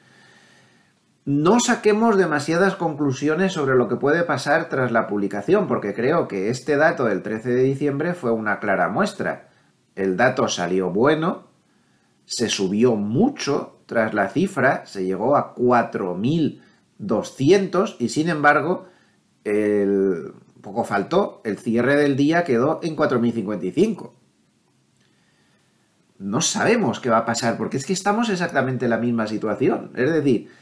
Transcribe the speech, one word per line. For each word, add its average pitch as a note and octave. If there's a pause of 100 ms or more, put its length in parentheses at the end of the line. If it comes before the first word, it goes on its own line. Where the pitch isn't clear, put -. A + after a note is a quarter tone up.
(1300)
No D#3
saquemos A3
demasiadas E3+
conclusiones D#3
sobre C3+
lo A#2+
que A#2+
puede D3+
pasar D#3
tras B2+
la A2+
publicación, G#2
porque G#2+
creo C#3
que G2
este C3+
dato C#3+
del G2
trece A2
de B2
diciembre C#3+
fue B2
una G#2+
clara F#2+
muestra. A2 (460)
El F#2+
dato G#2+
salió F#2
bueno, D#3 (760)
se G#2+
subió G#2
mucho C#3 (120)
tras A2
la G2
cifra, B2
se F#2+
llegó G2
a -
cuatro A#2
mil A#2+ (380)
doscientos F3
y A#2
sin D#3
embargo, D3 (580)
el, G2+ (300)
poco G#2
faltó, C3+
el G2+
cierre A#2
del C#3+
día D#3
quedó C3+
en D#3+
cuatro C#3+
mil A#2
cincuenta G2+
y F#2
cinco. - (2000)
No G2
sabemos E3
qué B2+
va A2+
a A2+
pasar, A#2
porque A2
es C3
que G3
estamos G#3
exactamente C3
en A#2
la A2+
misma A#2
situación. A2
Es C#3
decir, C#3 (100)